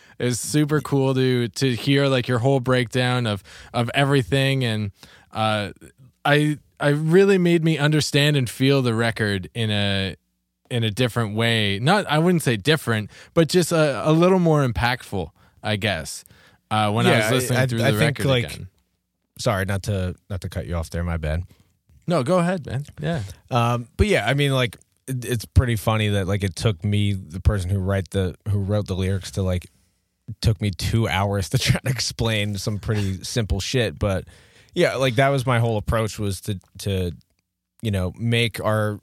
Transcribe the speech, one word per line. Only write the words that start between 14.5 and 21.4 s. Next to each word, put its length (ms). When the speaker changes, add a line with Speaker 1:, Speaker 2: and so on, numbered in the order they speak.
Speaker 1:
impactful, 600
I 140
guess. 500
Uh, 200
when 140
I 60
Speaker 2:
Yeah, 200
Speaker 1:
was 120
listening 160
Speaker 2:
I, 40
I, 40
Speaker 1:
through 160
Speaker 2:
I 80
Speaker 1:
the 80
Speaker 2:
think, 180
Speaker 1:
record 80
Speaker 2:
like, 200
Speaker 1:
again. 220
Speaker 2:
sorry, 280
not 180
to, 320
not 100
to 80
cut 160
you 100
off 140
there. 140
My 140
bad. 260